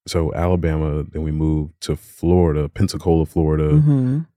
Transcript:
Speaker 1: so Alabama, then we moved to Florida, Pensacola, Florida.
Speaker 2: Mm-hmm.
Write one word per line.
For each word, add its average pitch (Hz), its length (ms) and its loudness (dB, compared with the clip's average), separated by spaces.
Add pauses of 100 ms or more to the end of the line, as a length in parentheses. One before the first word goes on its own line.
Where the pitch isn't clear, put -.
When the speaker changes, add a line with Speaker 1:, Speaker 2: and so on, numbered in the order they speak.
Speaker 1:
so 82 260 -2
Alabama, 78 680 0
then 78 180 -8
we 78 100 -4
moved 78 500 -2
to - 140 -4
Florida, 80 760 0
Pensacola, 82 580 0
Florida. 78 460 0
Speaker 2:
Mm-hmm. 143 460 2 (180)